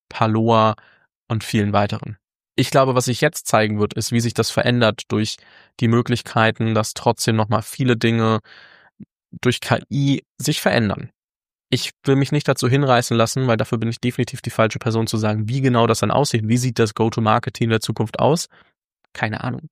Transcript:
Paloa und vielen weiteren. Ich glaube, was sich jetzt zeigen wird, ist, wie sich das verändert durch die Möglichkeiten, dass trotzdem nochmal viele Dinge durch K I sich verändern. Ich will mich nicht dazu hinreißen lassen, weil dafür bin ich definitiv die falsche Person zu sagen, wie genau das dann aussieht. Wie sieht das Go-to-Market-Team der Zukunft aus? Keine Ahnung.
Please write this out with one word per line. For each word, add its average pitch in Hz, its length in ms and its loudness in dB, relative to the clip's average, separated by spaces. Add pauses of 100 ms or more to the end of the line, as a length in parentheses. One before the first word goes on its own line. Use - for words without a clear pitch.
Paloa 110 640 2 (560)
und 110 120 -4
vielen 104 300 0
weiteren. 104 440 -2 (380)
Ich - 160 0
glaube, 135 240 4
was 127 100 2
sich 120 160 -2
jetzt - 240 -2
zeigen 107 340 2
wird, 104 140 0
ist, - 180 -4
wie 117 80 2
sich 117 140 -2
das - 160 0
verändert 117 600 0
durch 107 280 -2 (420)
die 117 80 2
Möglichkeiten, 113 880 0
dass 107 220 -2
trotzdem - 400 0
nochmal 110 260 0
viele 123 340 -2
Dinge 113 440 2 (1000)
durch - 220 0
K - 160 0 (140)
I 139 320 0 (160)
sich - 200 -2
verändern. - 520 0 (580)
Ich - 220 -2 (120)
will 135 120 4
mich 139 160 0
nicht 147 160 -2
dazu 131 200 0
hinreißen 123 480 2
lassen, 117 300 0
weil 117 120 2
dafür - 200 -2
bin 117 120 -2
ich - 120 -8
definitiv 123 400 -4
die - 80 -6
falsche - 300 0
Person 113 260 -2
zu 110 120 -4
sagen, 107 300 -2
wie 131 140 -2
genau 123 240 4
das 110 140 2
dann 107 100 0
aussieht. 113 380 0
Wie 117 100 2
sieht 123 220 -2
das 110 160 2
Go-to-Market-Team 113 720 0
der 113 100 2
Zukunft - 380 -4
aus? 143 300 2 (640)
Keine - 300 -6
Ahnung. 139 280 -8